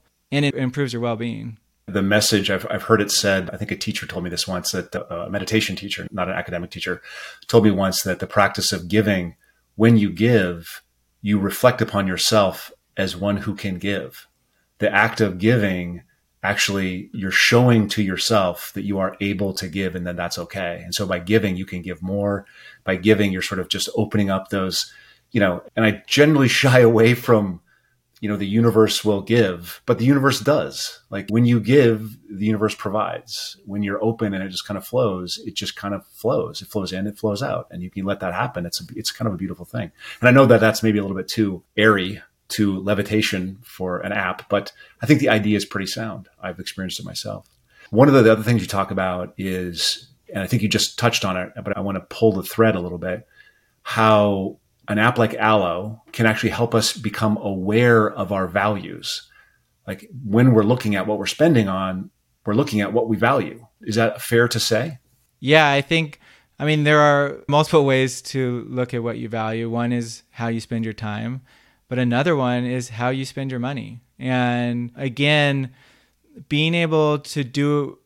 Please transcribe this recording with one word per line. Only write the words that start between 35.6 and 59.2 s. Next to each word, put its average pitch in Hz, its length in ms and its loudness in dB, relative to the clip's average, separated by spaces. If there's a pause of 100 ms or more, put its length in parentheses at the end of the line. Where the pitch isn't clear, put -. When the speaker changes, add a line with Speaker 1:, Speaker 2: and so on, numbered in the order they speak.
Speaker 2:
kind 101 200 -8
of 95 120 -10
flows. 80 540 -4
It 92 80 -18
flows 95 240 -6
in, 95 140 -4
it 104 100 -8
flows 107 260 -4
out, - 280 -6
and 87 120 -12
you 92 60 -10
can 95 160 -10
let 98 160 -4
that 92 140 -6
happen. 98 320 -6
It's - 120 -10
a, 90 60 -16 (100)
it's - 160 -8
kind - 160 -8
of 101 60 -6
a 87 60 -8
beautiful 87 260 -10
thing. 98 260 -10 (300)
And 123 80 6
I 123 40 8
know 135 120 8
that 113 160 8
that's 107 220 2
maybe 107 160 4
a 101 40 -2
little 98 140 -6
bit 95 120 -8
too 98 340 -2 (160)
airy 104 420 4 (280)
to 98 320 0
levitation 101 800 -2
for 90 380 -8
an 95 120 -8
app, 95 380 -6
but 101 200 -2 (300)
I - 60 -8
think 147 140 4
the 131 100 2
idea 104 260 2
is 98 80 -2
pretty 98 220 -8
sound. 107 420 -10 (140)
I've 95 180 -10
experienced 92 400 -10
it - 60 -14
myself. 101 400 -12 (420)
One 123 200 8
of 139 40 8
the, 135 80 8
the 110 120 8
other 110 100 2
things 117 180 2
you 87 80 -6
talk 98 220 -4
about 92 480 -4
is, 90 720 -6 (220)
and 98 120 -6
I 92 40 -4
think 117 160 0
you 107 60 2
just - 300 -2
touched 120 260 0
on 92 140 -2
it, 90 140 -8 (120)
but 98 100 -4
I 98 60 -6
wanna 98 200 -6
pull - 320 2
the 95 100 -4
thread 110 320 2
a 92 60 -4
little 87 180 -8
bit, 90 280 -8 (560)
how 104 760 2 (300)
an 104 100 -2
app 120 200 4
like 113 160 2
Allo 107 760 0
can 117 160 0
actually 107 240 2
help 117 240 0
us 110 220 2
become 107 400 -2
aware 107 720 2
of 98 220 -6
our 95 160 0
values. 98 800 -4 (580)